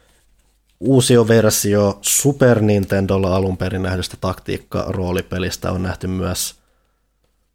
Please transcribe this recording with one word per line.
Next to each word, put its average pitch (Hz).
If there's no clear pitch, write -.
uusioversio 107
Super 127
Nintendolla 98
alun 95
perin 95
nähdystä 92
taktiikkaroolipelistä, 92
on 92
nähty 92
myös 92